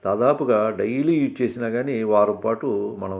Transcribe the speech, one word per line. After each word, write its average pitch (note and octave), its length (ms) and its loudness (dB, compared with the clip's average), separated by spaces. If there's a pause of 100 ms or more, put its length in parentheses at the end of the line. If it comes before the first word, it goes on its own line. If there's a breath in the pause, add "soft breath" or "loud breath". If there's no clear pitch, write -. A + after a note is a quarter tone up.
దాదాపుగా A#2+ 540 2 (200)
డైలీ B2 360 0
యూజ్ C#3 240 0
చేసినా A#2+ 320 -2
కానీ B2+ 240 -4 (160)
వారం G#2 340 4
పాటు A2+ 240 -2 (320)
మనం F#2+ 200 -6